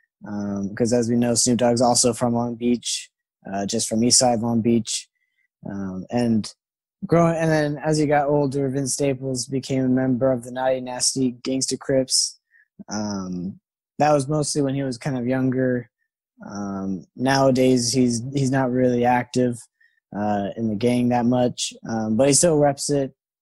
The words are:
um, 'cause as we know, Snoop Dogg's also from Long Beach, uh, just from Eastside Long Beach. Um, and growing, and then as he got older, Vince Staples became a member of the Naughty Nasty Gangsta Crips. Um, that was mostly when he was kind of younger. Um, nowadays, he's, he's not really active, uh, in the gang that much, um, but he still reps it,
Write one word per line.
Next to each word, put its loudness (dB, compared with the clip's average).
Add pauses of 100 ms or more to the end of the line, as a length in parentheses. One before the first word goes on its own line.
(260)
um, -6
'cause 0
as 0
we 0
know, 2
Snoop 2
Dogg's 2
also 4
from -2
Long -2
Beach, -2 (420)
uh, -4
just -4
from -2
Eastside 4
Long 0
Beach. 0 (560)
Um, -8
and 0 (540)
growing, 4
and 0
then 0
as 2
he 2
got 2
older, 0
Vince -4
Staples -2
became -2
a 2
member 2
of -2
the -14
Naughty 0
Nasty -2 (100)
Gangsta -4
Crips. 0 (480)
Um, -6 (380)
that 4
was 0
mostly -2
when -2
he -2
was -6
kind -6
of -4
younger. 0 (580)
Um, -6 (100)
nowadays, 2
he's, 2 (100)
he's 0
not 0
really 2
active, 0 (580)
uh, -2
in -4
the -4
gang 2
that 2
much, 0 (120)
um, -2
but 4
he 4
still 4
reps 2
it, -2 (260)